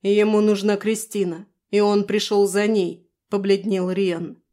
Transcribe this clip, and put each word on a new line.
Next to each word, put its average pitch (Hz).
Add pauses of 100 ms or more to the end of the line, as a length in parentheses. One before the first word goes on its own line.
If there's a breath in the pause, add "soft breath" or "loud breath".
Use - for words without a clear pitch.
«Ему 208
нужна 208
Кристина, 202 (220)
и 202
он 208
пришел 202
за 202
ней», 185 (200)
побледнел 196
Риан. 185